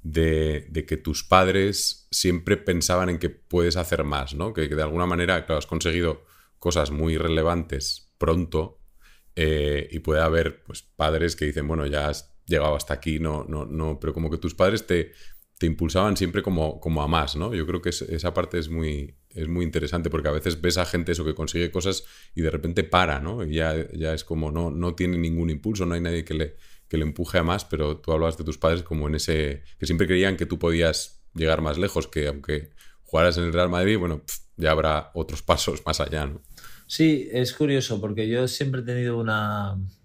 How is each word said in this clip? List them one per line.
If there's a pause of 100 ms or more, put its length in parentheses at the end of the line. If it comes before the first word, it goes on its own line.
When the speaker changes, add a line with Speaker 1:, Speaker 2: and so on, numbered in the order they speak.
Speaker 1:
de,
de
que
tus
padres
siempre
pensaban
en
que
puedes
hacer
más,
¿no?
Que,
que
de
alguna
manera,
claro,
has
conseguido (360)
cosas
muy
relevantes
pronto, (540)
eh,
y
puede
haber,
pues,
padres
que
dicen,
"Bueno,
ya
has (120)
llegado
hasta
aquí",
no,
no,
no,
pero
como
que
tus
padres
te, (460)
te
impulsaban
siempre
como,
como
a
más,
¿no?
Yo
creo
que
es,
esa
parte
es
muy, (140)
es
muy
interesante
porque
a
veces
ves
a
gente
eso
que
consigue
cosas (300)
y
de
repente
para,
¿no?
Y
ya, (180)
ya
es
como
no,
no
tiene
ningún
impulso,
no
hay
nadie
que
le, (320)
que
le
empuje
a
más,
pero
tú
hablabas
de
tus
padres
como
en
ese, (140)
que
siempre
creían
que
tú
podías (120)
llegar
más
lejos,
que
aunque (340)
jugaras
en
el
Real
Madrid,
bueno,
pf, (160)
ya
habrá
otros
pasos
más
allá,
¿no? (480)
Speaker 2:
Sí,
es
curioso
porque
yo
siempre
he
tenido
una (320)